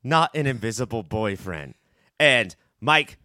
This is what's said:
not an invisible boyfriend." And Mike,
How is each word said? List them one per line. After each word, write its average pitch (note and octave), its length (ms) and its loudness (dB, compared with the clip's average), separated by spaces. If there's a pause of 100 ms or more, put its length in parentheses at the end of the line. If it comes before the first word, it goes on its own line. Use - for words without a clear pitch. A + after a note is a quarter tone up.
not D#3+ 300 2
an D3 120 -2
invisible A2+ 560 -4
boyfriend." F#2 720 -6 (440)
And A#2+ 360 4 (260)
Mike, D3+ 440 0